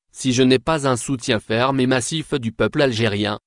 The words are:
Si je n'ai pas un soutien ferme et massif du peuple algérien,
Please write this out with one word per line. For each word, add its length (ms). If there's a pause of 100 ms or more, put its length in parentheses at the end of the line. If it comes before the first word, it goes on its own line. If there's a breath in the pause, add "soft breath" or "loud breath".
(120)
Si 200
je 120
n'ai 160
pas 260
un 100
soutien 440
ferme 400
et 80
massif 460
du 180
peuple 300
algérien, 640